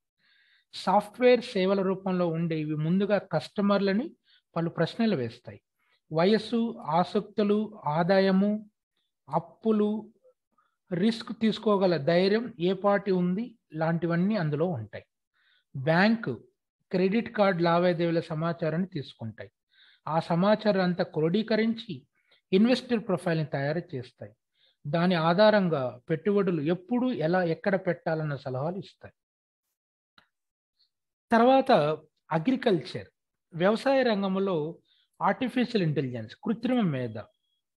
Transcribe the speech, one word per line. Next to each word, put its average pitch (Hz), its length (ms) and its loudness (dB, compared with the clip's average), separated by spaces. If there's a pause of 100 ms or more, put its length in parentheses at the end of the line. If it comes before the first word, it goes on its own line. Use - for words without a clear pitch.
(720)
సాఫ్ట్‌వేర్ 233 680 2
సేవల 196 400 0
రూపంలో 185 460 0
ఉండే 160 320 -2
ఇవి 151 160 -4
ముందుగా 190 420 0
కస్టమర్లని 196 920 0 (480)
పలు 170 140 -4
ప్రశ్నలు 180 460 -2
వేస్తాయి. 117 440 -8 (520)
వయస్సు, 202 500 2 (260)
ఆసక్తులు, 208 1000 -2
ఆదాయము, 190 800 2 (600)
అప్పులు, 208 800 -2 (800)
రిస్క్ 208 480 -2
తీసుకోగల 196 580 2
ధైర్యం 190 640 2
ఏ 180 140 0
పార్టీ 202 380 0
ఉంది 185 460 -2 (160)
లాంటివన్నీ 170 640 0
అందులో 151 300 -2
ఉంటాయి. 117 400 -8 (720)
బ్యాంకు, 170 580 2 (580)
క్రెడిట్ 190 400 0
కార్డు 196 320 2
లావాదేవీల 170 560 2
సమాచారాన్ని 165 680 -4
తీసుకుంటాయి. 113 640 -12 (560)
ఆ 156 120 -2
సమాచారం 196 640 2
అంతా 180 220 0
క్రోడీకరించి 214 880 -2 (580)
ఇన్వెస్టర్ 233 480 2
ప్రొఫైల్‌ని 165 460 -2
తయారు 147 360 -4 (140)
చేస్తాయి. 117 380 -14 (520)
దాని 170 300 2
ఆధారంగా 170 840 2 (100)
పెట్టుబడులు 185 520 0
ఎప్పుడు, 226 520 -2
ఎలా, 175 300 0
ఎక్కడ 175 320 -2
పెట్టాలన్న 160 600 -4
సలహాలు 135 420 -6
ఇస్తాయి. - 360 -18 (2250)
తర్వాత 262 400 6 (600)
అగ్రికల్చర్, 165 760 -2 (460)
వ్యవసాయ 220 500 0
రంగంలో 196 520 0 (640)
artificial 208 640 0
intelligence, 131 600 -4
కృత్రిమ 240 380 -2
మేధ 127 360 -4 (600)